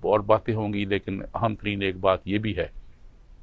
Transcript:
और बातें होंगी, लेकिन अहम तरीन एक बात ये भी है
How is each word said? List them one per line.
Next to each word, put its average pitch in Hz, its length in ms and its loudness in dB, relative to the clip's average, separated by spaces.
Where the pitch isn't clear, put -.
और 104 160 4
बातें 107 320 2
होंगी, 104 320 -2
लेकिन 98 360 -2
अहम 110 200 0
तरीन 101 280 -4
एक 92 180 -2
बात 95 260 4
ये 101 120 0
भी 107 140 -4
है 82 180 -4